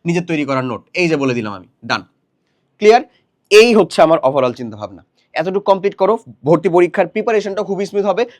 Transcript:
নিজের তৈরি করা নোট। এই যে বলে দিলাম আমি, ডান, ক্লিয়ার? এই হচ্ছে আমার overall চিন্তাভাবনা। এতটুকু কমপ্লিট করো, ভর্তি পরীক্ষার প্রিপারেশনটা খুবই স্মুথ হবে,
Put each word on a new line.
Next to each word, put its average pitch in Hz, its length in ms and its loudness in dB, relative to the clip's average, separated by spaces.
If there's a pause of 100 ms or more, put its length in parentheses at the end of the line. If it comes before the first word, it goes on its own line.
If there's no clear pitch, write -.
নিজের 170 180 -2
তৈরি 165 220 -4
করা 131 180 -4
নোট। 123 200 -8 (120)
এই 175 140 -2
যে 160 80 0
বলে 135 180 -2
দিলাম 107 180 -6
আমি, 92 140 -16 (200)
ডান, 113 160 -4 (760)
ক্লিয়ার? 220 240 6 (480)
এই 220 240 6
হচ্ছে 190 280 2
আমার 160 160 4
overall 131 340 0
চিন্তাভাবনা। 104 520 -14 (280)
এতটুকু 185 280 -4
কমপ্লিট 196 340 -2
করো, 202 240 0 (260)
ভর্তি 170 240 0
পরীক্ষার 175 380 2
প্রিপারেশনটা 208 560 -4
খুবই 190 240 -6
স্মুথ 202 180 -4
হবে, 202 220 -2 (120)